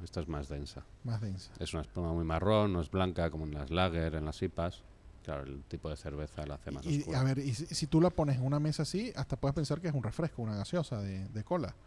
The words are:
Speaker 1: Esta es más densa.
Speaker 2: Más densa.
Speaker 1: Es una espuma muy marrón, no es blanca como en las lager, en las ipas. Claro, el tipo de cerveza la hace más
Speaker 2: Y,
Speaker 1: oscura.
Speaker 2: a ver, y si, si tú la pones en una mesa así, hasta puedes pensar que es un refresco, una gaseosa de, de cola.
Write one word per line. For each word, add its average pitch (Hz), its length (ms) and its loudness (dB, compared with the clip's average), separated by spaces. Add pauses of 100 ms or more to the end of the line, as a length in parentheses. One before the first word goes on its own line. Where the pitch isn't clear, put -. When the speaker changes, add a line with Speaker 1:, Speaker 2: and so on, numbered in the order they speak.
Speaker 1:
Esta 90 160 -4
es 76 80 -4
más 73 200 -2
densa. 71 360 -6 (180)
Speaker 2:
Más 117 180 -2
densa. 98 380 -6
Speaker 1:
Es - 160 -6
una - 80 -2
espuma 85 300 -2
muy 85 120 2
marrón, 101 480 4
no 90 80 2
es 80 80 -2
blanca 90 440 2
como 78 140 -4
en 76 80 -4
las 71 160 -4
lager, 82 440 4
en 76 120 -2
las 78 160 -4
ipas. 87 420 -2 (400)
Claro, 71 180 -4
el 69 220 -8
tipo 80 260 -6
de 73 60 -4
cerveza 76 500 -6
la 73 80 -6
hace - 160 -8
más - 160 -6
Speaker 2:
Y, 143 140 2
Speaker 1:
oscura. 143 200 0
Speaker 2:
a 131 40 4
ver, 131 140 2
y 139 140 0
si, 143 140 -4
si 160 220 -2
tú 160 120 6
la 175 100 8
pones 147 260 2
en 127 100 2
una 147 140 4
mesa 151 240 2
así, 208 320 -2
hasta 139 200 -2
puedes 139 200 2
pensar 151 240 0
que 180 80 -2
es 151 60 2
un 127 100 0
refresco, 151 360 -2
una 110 140 -2
gaseosa 113 480 0
de, 95 280 -4
de 110 120 -4
cola. 160 320 0 (120)